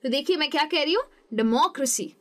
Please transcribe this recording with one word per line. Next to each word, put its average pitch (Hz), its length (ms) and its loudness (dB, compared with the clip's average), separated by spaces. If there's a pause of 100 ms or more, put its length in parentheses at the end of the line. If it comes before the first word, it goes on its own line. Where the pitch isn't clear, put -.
तो 269 60 -4
देखिए 285 280 0
मैं 302 120 0
क्या 294 140 0
कह 302 200 0
रही 302 100 0
हूँ, 466 100 0 (300)
डेमोक्रेसी 233 880 0